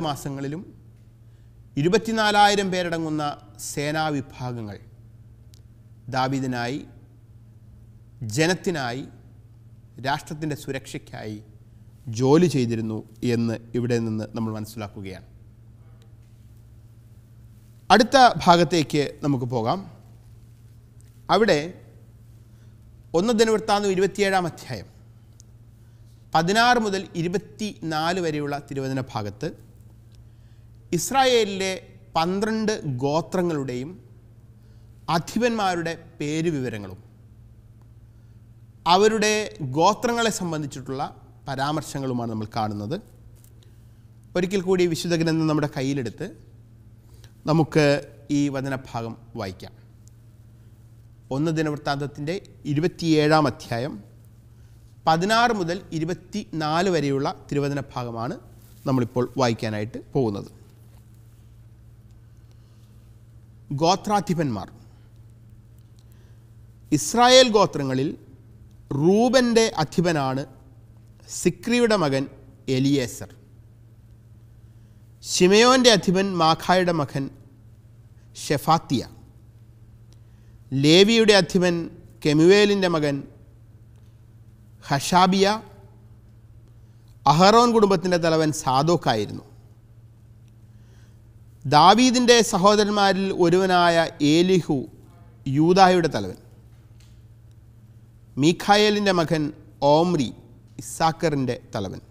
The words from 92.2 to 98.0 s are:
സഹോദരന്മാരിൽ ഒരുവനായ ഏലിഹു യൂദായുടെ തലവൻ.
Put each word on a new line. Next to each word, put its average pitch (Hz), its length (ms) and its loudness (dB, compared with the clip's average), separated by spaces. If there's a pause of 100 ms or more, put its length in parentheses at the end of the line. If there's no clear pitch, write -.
സഹോദരന്മാരിൽ 202 760 2 (180)
ഒരുവനായ 175 520 4 (380)
ഏലിഹു 175 420 2 (800)
യൂദായുടെ 180 580 4
തലവൻ. 98 240 -8 (2000)